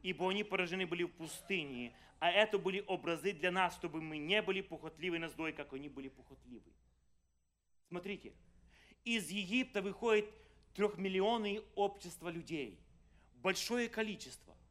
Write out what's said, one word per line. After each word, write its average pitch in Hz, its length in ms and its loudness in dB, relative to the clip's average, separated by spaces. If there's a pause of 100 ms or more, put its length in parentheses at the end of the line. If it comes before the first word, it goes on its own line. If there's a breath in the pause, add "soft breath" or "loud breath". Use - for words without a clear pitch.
ибо 185 280 0
они 208 140 0
поражены 185 420 0
были 175 160 -2
в 175 80 0
пустыне, 147 840 -6 (240 loud breath)
а 170 100 6
это 208 260 6
были 190 300 0
образы 175 460 0
для 180 180 2
нас, 180 240 4
чтобы 160 260 -4
мы 156 180 -6
не 185 240 4
были 190 180 0
похотливы 165 580 -6
на 165 100 -4
злое, 156 240 -4
как 143 200 -10
они 139 160 -8
были 135 200 -10
похотливы». 123 640 -18 (1160)
Смотрите, 180 440 -8 (720 loud breath)
из 226 240 0
Египта 208 540 0
выходит 208 500 4 (420 loud breath)
трехмиллионное 202 880 2 (120)
общество 196 540 -2
людей, 151 500 -6 (560 soft breath)
большое 233 540 0
количество. 214 680 -6 (140)